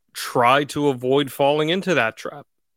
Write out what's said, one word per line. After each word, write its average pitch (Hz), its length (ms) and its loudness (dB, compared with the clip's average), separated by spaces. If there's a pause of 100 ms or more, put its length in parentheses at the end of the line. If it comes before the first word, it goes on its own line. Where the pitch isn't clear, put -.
(120)
try 135 520 2
to 147 240 -2
avoid 131 440 0
falling 151 380 0
into 185 240 -2
that 113 240 0
trap. - 280 -14 (300)